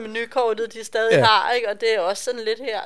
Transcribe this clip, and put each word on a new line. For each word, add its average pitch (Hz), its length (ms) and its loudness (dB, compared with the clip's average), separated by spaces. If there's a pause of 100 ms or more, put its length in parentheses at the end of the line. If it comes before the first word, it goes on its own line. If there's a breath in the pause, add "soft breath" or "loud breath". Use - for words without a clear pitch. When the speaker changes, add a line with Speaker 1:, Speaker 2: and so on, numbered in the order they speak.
Speaker 1:
menukortet, 226 720 -2
de 226 100 -14
stadig 226 300 0
Speaker 2:
Ja. 139 100 6
Speaker 1:
har, 214 280 4
ikke? 240 180 -2
Og 208 120 -6
det 226 140 0
er 208 40 0
også 185 240 -2
sådan 247 200 -6
lidt 220 160 -4
her, 233 260 -6